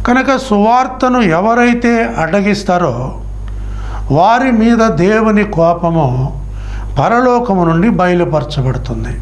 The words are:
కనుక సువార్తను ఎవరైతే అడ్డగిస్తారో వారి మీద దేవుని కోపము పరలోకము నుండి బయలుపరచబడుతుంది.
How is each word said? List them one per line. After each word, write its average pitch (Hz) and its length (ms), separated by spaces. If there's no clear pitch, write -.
కనుక 262 340
సువార్తను 247 840
ఎవరైతే 233 960
అడ్డగిస్తారో 175 1040
వారి 226 400
మీద 226 360
దేవుని 208 560
కోపము 165 960
పరలోకము 240 640
నుండి 165 260
బయలుపరచబడుతుంది. 135 1300